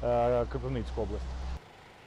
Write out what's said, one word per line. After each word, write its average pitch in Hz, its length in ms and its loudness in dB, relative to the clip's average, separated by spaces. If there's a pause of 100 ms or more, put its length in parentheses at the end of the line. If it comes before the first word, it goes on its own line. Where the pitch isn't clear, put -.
е, 120 420 4
Кропивницьку 123 560 -4
область. 104 240 -4 (800)